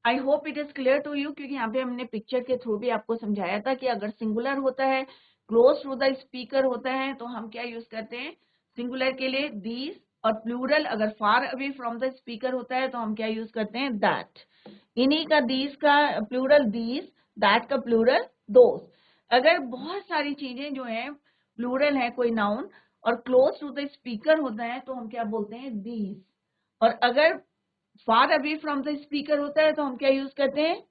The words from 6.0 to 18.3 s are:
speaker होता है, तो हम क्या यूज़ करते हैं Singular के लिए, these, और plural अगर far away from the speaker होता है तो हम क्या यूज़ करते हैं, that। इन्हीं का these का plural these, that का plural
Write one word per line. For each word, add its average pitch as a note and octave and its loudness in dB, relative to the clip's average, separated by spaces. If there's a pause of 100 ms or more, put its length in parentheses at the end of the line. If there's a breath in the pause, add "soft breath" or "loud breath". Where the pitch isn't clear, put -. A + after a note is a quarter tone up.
speaker B3+ -4
होता B3+ -2
है, C4+ -4
तो B3+ -12
हम A#3 -10
क्या A#3 -10
यूज़ A#3 -10
करते A3 -10
हैं C#4+ -10 (460)
Singular B3+ -2
के C4 -4
लिए, C4+ -2
these, A#3 -8 (280)
और A3+ 4
plural B3+ -2
अगर G#3+ -2 (140)
far G#3+ 4 (100)
away C4+ -6 (100)
from A#3 -8
the C4 -2
speaker B3+ -8
होता B3+ -6
है C4 0
तो B3+ -6
हम A3 -4
क्या A3 -4
यूज़ A3 -6
करते G#3+ -4
हैं, C#4 -2 (100)
that। E3 0 (520 loud breath)
इन्हीं D4 4
का D4+ 4
these C4+ -2
का D4 4
plural C4 4
these, A#3 -4 (320)
that G#3+ 4
का C#4 0
plural A#3+ 2 (260)